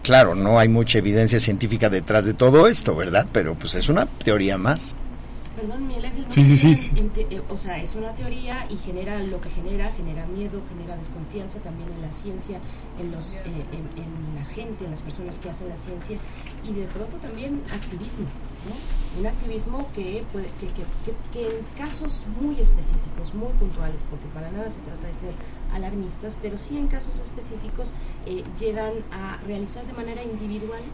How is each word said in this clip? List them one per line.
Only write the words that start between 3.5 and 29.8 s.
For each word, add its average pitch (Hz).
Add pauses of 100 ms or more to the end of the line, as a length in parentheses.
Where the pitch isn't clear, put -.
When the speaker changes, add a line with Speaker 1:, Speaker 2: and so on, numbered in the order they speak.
Speaker 1:
pues, -
es 107
una 165
teoría 98
más. 131 (580)
Speaker 2:
Perdón, 220
Miguel 247
Ángel, 269
¿no -
Speaker 3:
Sí, 139
sí, 147
Speaker 2:
genera -
Speaker 3:
sí. -
Speaker 2:
ente-, -
eh, 196
o 196
sea, 185
es -
una 220
teoría 247
y 208
genera 196
lo 185
que 170
genera, 202
genera 165
miedo, 202 (100)
genera 170
desconfianza 165
también 170
en 170
la 156
ciencia, 185 (400)
en 170
los, 160
eh, - (300)
en, 160
en 160
la 143
gente, 214
en 160
las 151
personas 170
que 170
hacen 180
la 170
ciencia, 175 (480)
y 214
de 196
pronto 214
también 277 (100)
activismo, 202 (420)
¿no? -
Un 202
activismo 233
que 196
puede, 196 (120)
que, 190
que, 214 (200)
que, 226 (220)
que 240 (120)
en 220 (120)
casos 294 (160)
muy 294
específicos, -
muy 233
puntuales, -
porque -
para 160
nada 214
se -
trata -
de 170
ser 180 (400)
alarmistas, 196
pero 202
sí 285
en 277
casos 269
específicos, 240 (320)
eh, 180 (160)
llegan 220 (200)
a 190 (100)
realizar 202